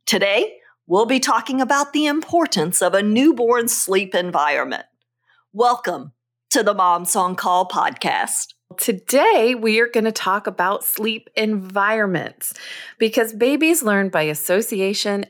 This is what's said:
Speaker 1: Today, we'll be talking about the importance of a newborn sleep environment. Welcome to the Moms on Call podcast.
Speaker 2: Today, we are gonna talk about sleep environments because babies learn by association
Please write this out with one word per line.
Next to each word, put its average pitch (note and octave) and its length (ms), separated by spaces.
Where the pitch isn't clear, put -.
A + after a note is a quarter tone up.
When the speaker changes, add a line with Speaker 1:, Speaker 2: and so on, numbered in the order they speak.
Speaker 1:
Today, G3+ 520
we'll G3 180
be B3+ 160
talking B3+ 400
about C#4+ 320
the D4+ 120
importance D4 760
of F3+ 120
a G3 80
newborn A#3+ 680
sleep F#3+ 440
environment. D3 720
Welcome G3 580
to A3+ 120
the G3+ 140
Moms F3 400
on F#3 200
Call F3+ 320
podcast. - 880
Speaker 2:
Today, B3+ 800
we A3 240
are A#3 80
gonna A3+ 240
talk G3+ 340
about F#3+ 380
sleep A3 520
environments G3+ 1200
because A3 340
babies C#4+ 480
learn G3+ 280
by F3 120
association G3 1080